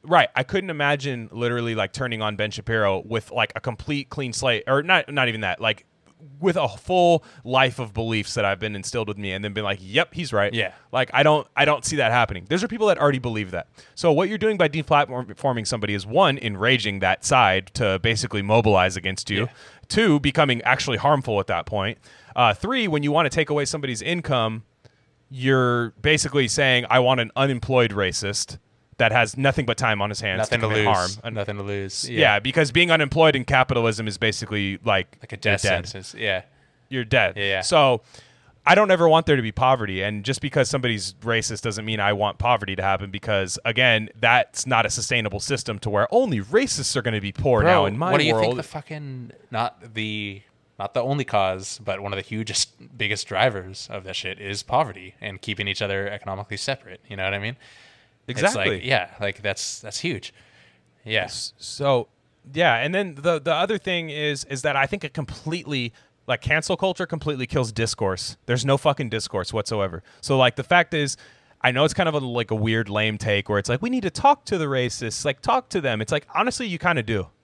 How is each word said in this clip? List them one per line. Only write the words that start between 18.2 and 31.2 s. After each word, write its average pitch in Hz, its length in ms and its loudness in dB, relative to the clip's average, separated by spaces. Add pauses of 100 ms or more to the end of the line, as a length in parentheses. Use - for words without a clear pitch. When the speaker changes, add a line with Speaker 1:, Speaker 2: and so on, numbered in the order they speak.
Speaker 1:
mobilize 101 540 4
against 95 340 -8
you. 101 120 -2
Speaker 2:
Yeah. 123 60 -4 (380)
Speaker 1:
Two, 196 320 4
becoming 135 440 2
actually 123 360 0
harmful 135 400 2
at 95 80 0
that 85 200 -2
point. 98 320 -4 (360)
Uh, 117 180 4
three, 226 360 -2
when 151 160 0
you 147 80 0
wanna 156 180 2
take 160 180 0
away 147 160 0
somebody's 135 380 -6
income, 120 600 -2 (680)
you're 127 600 2 (120)
basically 147 460 2
saying, 127 420 2
"I 123 100 6
want 127 200 4
an 113 160 -2
unemployed 127 560 2
racist 98 680 -2 (380)
that 113 160 4
has 117 240 2
nothing 135 280 2
but 117 120 0
time 107 260 0
on 104 60 0
his 104 120 -8
hands 95 180 -2
Speaker 2:
Nothing 110 220 0
Speaker 1:
to 110 80 0
Speaker 2:
to 107 60 0
Speaker 1:
commit 107 120 2
Speaker 2:
lose. 110 100 4
Speaker 1:
harm." 92 140 0 (140)